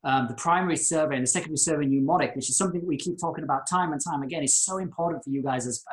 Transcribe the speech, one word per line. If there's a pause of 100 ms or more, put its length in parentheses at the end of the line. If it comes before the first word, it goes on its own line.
um,
the
primary
survey
and
the
secondary
survey
mnemonic,
which
is
something
we
keep
talking
about
time
and
time
again,
is
so
important
for
you
guys
as,